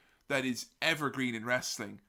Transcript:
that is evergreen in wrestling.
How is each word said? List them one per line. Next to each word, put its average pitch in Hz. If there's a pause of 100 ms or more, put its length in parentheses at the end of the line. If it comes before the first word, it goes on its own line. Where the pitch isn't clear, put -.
(300)
that 135
is 123 (160)
evergreen 135
in 110
wrestling. 120